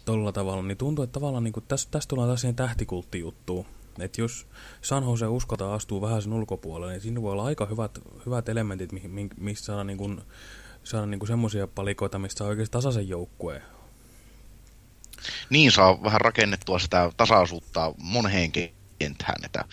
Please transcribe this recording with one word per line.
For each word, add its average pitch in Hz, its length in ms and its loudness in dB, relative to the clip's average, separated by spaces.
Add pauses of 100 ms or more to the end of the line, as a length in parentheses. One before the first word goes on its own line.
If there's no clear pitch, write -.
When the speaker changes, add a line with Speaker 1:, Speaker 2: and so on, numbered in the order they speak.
Speaker 1:
tolla 107 260 0
tavalla, 95 320 -2
niin 98 140 -4
tuntuu, 143 260 -2
että 123 100 -6
tavallaan 139 300 -2
niinku 110 180 -2
täs, - 260 -2
täs - 200 -4
tullaan 123 220 2
taas 123 120 0
siihen 123 140 0
tähtikulttijuttuun. 92 1080 -4 (340)
Et - 180 -8
jos 117 300 -4 (340)
San 139 220 0
Jose 117 240 0
uskaltaa 110 460 -2
astua 104 280 -4
vähän 107 200 0
sen 104 120 -4
ulkopuolelle, 92 600 -6
niin 95 80 -8
siinä 113 200 -4
voi 104 100 -2
olla 98 140 -2
aika 139 200 -2
hyvät, 107 340 -4 (260)
hyvät 120 240 -2
elementit, 101 420 -4
mihin, 95 200 -10
mi-, 101 260 -6
mistä 104 280 -8
saada 101 180 -6
niinku, 98 260 -6 (720)
saada 107 220 -2
niinku 101 200 -4
semmosia 107 420 0
palikoita, 98 520 -4
mistä 98 180 -6
saa 104 100 -4
oikeesti 107 260 -2
tasaisen 120 360 0
joukkueen. 87 520 -8 (1900)
Speaker 2:
Niin, 151 220 10
saa 92 320 10
vähän 107 180 6
rakennettua 101 580 4
sitä 90 380 2
tasaisuutta 87 800 4
moneen 98 540 0 (480)
kenttään, - 460 -4
että - 280 -6